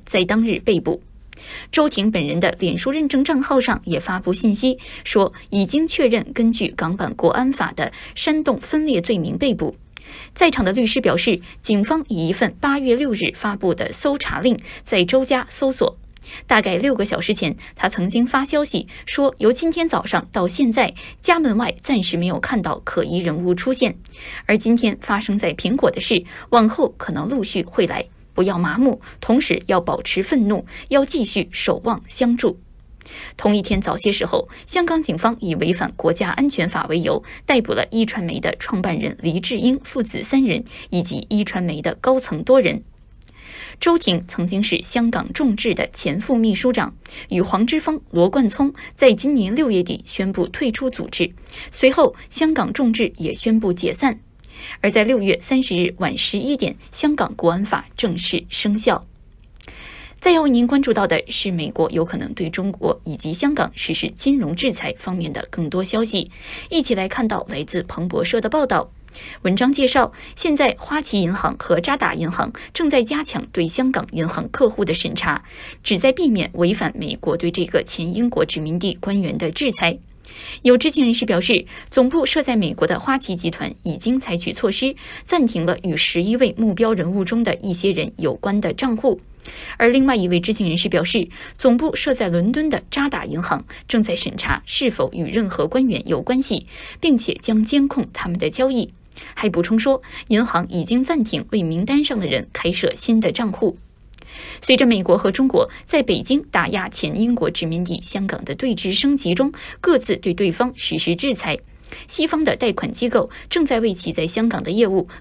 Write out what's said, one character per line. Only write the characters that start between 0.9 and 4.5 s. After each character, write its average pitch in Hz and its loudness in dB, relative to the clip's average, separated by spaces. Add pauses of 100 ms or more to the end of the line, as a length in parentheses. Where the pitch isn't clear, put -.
周 302 4
庭 202 0
本 175 0
人 156 -2
的 175 2
脸 185 0
书 262 -2
认 302 0
证 269 2
账 277 0
号 277 2
上 247 0
也 165 -2
发 185 -4
布 180 -2
信 208 2